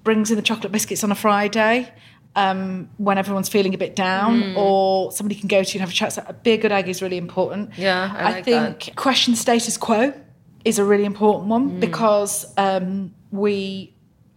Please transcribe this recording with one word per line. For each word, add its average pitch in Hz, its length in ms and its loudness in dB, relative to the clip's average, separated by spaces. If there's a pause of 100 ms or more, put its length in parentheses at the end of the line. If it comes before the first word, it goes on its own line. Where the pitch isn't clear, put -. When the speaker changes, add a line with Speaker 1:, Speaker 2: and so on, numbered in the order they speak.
Speaker 1:
brings 220 260 2
in 226 60 2
the 208 60 -4
chocolate 214 300 -4
biscuits 214 300 -4
on 208 80 0
a 196 40 2
Friday, 214 720 2 (480)
um, 190 520 -2 (100)
when 196 200 2
everyone's 190 300 -2
feeling 190 260 2
a 175 40 -8
bit - 180 -4
down, 202 460 2
Speaker 2:
Mm. 190 140 -4
Speaker 1:
or 190 560 2
somebody 208 260 -4
can 196 100 -8
go 196 160 4
to 185 100 -4
you 202 40 -6
and - 20 -4
have 185 100 -4
a - 20 -10
chat. - 200 -2
So - 100 -8 (220)
be 233 80 4
a 220 40 4
good 220 160 0
egg 196 160 0
is 185 140 -6
really 185 140 -4
important. 175 600 -4
Speaker 2:
Yeah, 185 400 -2
I - 40 -6
Speaker 1:
I 196 140 0
Speaker 2:
like 185 100 -8
Speaker 1:
think 233 400 0
Speaker 2:
that. - 120 -14
Speaker 1:
question 247 380 2
status 226 420 0
quo 233 360 2 (520)
is 220 140 2
a 202 60 4
really 202 200 4
important 208 440 2
one 247 240 2
Speaker 2:
Mm. 180 80 -6
Speaker 1:
because, 208 680 0 (100)
um, 190 560 0 (200)
we 196 640 -4 (420)